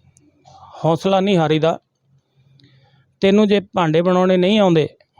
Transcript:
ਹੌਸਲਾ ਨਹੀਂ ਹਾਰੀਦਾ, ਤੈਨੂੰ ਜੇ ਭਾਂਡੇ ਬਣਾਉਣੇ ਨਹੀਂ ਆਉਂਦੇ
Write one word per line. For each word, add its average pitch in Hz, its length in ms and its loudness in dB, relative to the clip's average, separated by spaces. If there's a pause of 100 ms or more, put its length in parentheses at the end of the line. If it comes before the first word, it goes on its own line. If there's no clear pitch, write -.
(840)
ਹੌਸਲਾ 185 340 -2
ਨਹੀਂ 190 180 0
ਹਾਰੀਦਾ, 156 420 -2 (1400)
ਤੈਨੂੰ 202 260 2
ਜੇ 202 120 0 (140)
ਭਾਂਡੇ 165 280 0
ਬਣਾਉਣੇ 185 360 0
ਨਹੀਂ 190 220 0
ਆਉਂਦੇ 170 280 2 (320)